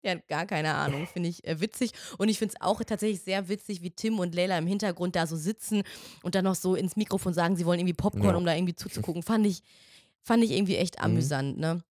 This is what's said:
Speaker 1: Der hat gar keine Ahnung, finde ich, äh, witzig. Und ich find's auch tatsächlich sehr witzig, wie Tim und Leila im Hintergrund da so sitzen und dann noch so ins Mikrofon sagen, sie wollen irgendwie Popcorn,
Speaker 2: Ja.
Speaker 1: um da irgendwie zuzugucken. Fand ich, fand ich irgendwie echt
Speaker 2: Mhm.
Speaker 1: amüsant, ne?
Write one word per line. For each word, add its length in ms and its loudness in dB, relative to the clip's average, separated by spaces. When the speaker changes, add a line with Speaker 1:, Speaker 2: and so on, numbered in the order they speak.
Speaker 1:
Der 80 0
hat 160 -6
gar 180 -2
keine 280 0
Ahnung, 320 -2
finde 220 -2
ich, 180 -8
äh, 140 -2
witzig. 320 -2
Und 100 2
ich 100 0
find's 220 -2
auch 240 0
tatsächlich 380 -2
sehr 260 -2
witzig, 340 -6
wie 80 -6
Tim 300 -2
und 140 -2
Leila 240 2
im 80 0
Hintergrund 500 0
da 100 2
so 100 -4
sitzen 460 -2
und 120 -4
dann 100 2
noch 100 4
so 220 2
ins 200 -2
Mikrofon 380 0
sagen, 220 4
sie 100 0
wollen 140 4
irgendwie 140 2
Popcorn, 360 0
Speaker 2:
Ja. 60 6
Speaker 1:
um 80 0
da 100 4
irgendwie 220 0
zuzugucken. 460 -6
Fand 240 2
ich, 160 0
fand 220 4
ich 80 2
irgendwie 240 2
echt 220 0
Speaker 2:
Mhm. 60 -2
Speaker 1:
amüsant, 540 0
ne? 320 0